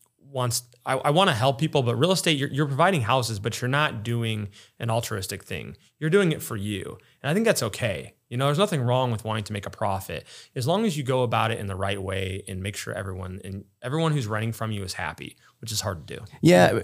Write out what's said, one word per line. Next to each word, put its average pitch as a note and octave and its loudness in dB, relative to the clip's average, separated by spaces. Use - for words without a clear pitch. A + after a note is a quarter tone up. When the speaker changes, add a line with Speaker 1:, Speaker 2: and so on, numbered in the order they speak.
Speaker 1:
wants, B2+ -4
I, C3 0
I C#3+ 2
wanna F3+ 6
help B2+ 2
people, D#3 2
but A#2 2
real D#3 4
estate, E3 2
you're, C#3 -2
you're D3 0
providing D3 4
houses, A#2 2
but A2 -4
you're B2 -2
not C3+ 0
doing A2+ -2
an A2+ -4
altruistic G#2 -2
thing. C#2 -10
You're D#3 -2
doing F#3 6
it - -6
for - -8
you. G2+ -6
And C3 -2
I D#3 2
think A3 2
that's G3+ 2
okay. G2 -4
You B2 -6
know, C3+ 2
there's C#3+ 2
nothing F#3+ 2
wrong B2 2
with A2 -4
wanting A2 -2
to G#2+ -8
make G2+ -6
a - -6
profit F#2+ -4
as B2 -4
long G3 2
as D#3 0
you C#3+ -4
go B2+ 0
about A2+ 2
it A2+ -4
in G2+ -6
the F#2+ -6
right G2 -2
way F#2+ -4
and F#2 -8
make F#2+ -6
sure - -8
everyone, F#2 -8
and G2 -10
everyone D#3 0
who's C3+ 0
renting A2 -2
from A2 -4
you G2+ -4
is F2+ -8
happy, - -8
which A#2 -10
is G#2+ -2
hard F2+ -6
to - -10
do. A2 -12
Speaker 2:
Yeah, E3+ 8